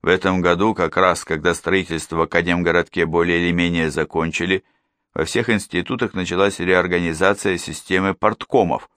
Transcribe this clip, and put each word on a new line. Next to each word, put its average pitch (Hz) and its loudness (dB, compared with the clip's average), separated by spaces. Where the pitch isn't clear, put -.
В - -4
этом 92 2
году, 90 2
как 82 -2
раз 92 2
когда 80 -2
строительство 82 -4
в 82 0
Академгородке 85 0
более 85 0
или 87 0
менее 85 0
закончили, 82 -2
во - -2
всех 113 -2
институтах 107 -2
началась 92 -2
реорганизация 90 0
системы 92 -2
парткомов. 104 0